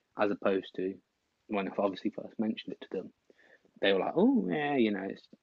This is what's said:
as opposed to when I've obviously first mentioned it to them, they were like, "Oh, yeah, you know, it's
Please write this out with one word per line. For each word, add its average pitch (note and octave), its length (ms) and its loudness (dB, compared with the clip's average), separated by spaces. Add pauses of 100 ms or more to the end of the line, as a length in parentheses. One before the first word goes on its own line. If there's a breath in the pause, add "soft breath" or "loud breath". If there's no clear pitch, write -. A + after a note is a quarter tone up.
(180)
as G#2+ 140 2
opposed F#2+ 440 0
to F#2+ 180 -2 (540)
when G2 200 -2
I've - 120 -6
obviously G2 320 -2
first - 280 -12
mentioned A2 340 -4
it - 80 -14
to - 60 -16 (100)
them, - 140 -10 (680 soft breath)
they G2 120 4
were F#2+ 60 2
like, - 160 -2
"Oh, G#3+ 340 4
yeah, D3 260 0
you A2 160 4
know, F#2+ 120 -4
it's - 240 -10 (140)